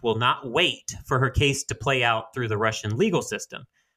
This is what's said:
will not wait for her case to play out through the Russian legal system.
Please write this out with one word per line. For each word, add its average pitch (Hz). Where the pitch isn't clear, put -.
will 113
not 127
wait 147
for 135
her 131
case 139
to 127
play 131
out 117
through 120
the 107
Russian 110
legal 170
system. -